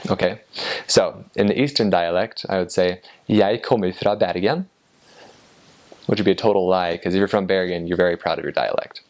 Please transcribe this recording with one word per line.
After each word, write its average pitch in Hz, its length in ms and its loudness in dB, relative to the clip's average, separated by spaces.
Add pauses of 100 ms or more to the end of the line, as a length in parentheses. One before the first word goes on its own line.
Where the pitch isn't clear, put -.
(100)
Okay, 98 300 0 (460)
so - 380 2 (100)
in - 120 2
the 101 140 2
Eastern 127 300 2
dialect, 90 580 0
I 95 100 -2
would 90 120 -2
say, 90 300 0 (260)
Jeg 107 360 2
kommer 101 300 0
fra 101 220 0
Bergen, 104 520 0 (1400)
which 107 140 0
would 104 40 0
be 98 80 4
a - 20 4
total 98 340 2
lie, 90 300 0
cause 90 160 -4
if 92 40 2
you're 98 100 2
from 101 180 0
Bergen, 90 400 -2
you're 87 100 -2
very 87 200 2
proud 82 220 -4
of - 60 -8
your - 80 -6
dialect. - 580 -4